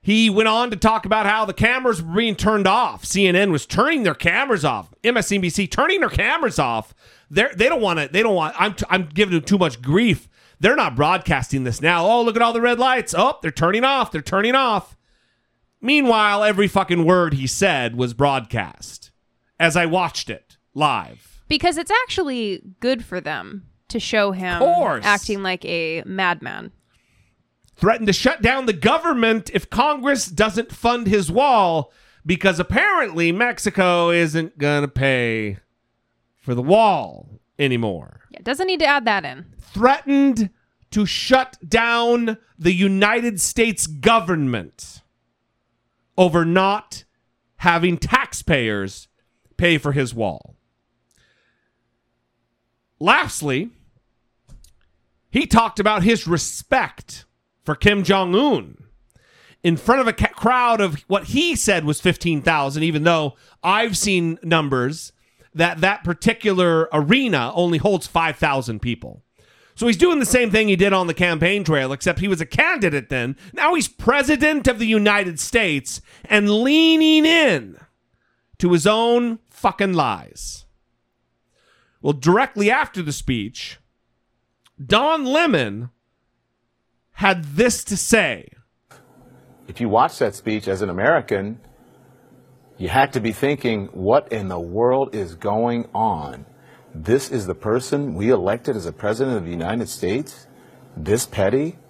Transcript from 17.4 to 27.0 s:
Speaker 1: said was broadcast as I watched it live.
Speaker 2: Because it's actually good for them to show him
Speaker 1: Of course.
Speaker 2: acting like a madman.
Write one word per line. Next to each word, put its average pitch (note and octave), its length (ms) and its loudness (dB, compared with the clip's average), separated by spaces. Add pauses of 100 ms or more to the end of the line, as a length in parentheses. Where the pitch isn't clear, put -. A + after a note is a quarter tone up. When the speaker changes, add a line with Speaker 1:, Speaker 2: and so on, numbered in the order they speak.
Speaker 1:
said B2+ 480 0
was B2 180 -2
broadcast A#2+ 1000 -4 (480)
as E3 180 2
I F3 80 2
watched E3 440 -2
it - 280 -14 (160)
live. A2 720 -4
Speaker 2:
Because D#4 300 -2
it's E4+ 140 -6
actually C#4 680 -2 (180)
good A#3+ 260 -2
for F3+ 160 -8
them D3 440 -10 (220)
to A#3 120 -8
show G3+ 320 0
him F3+ 300 -4
Speaker 1:
Of F3 140 4
course. A3 300 0
Speaker 2:
acting G3+ 360 0
like F#3 240 -6
a E3 400 -6
madman. F#3 680 -6 (1040)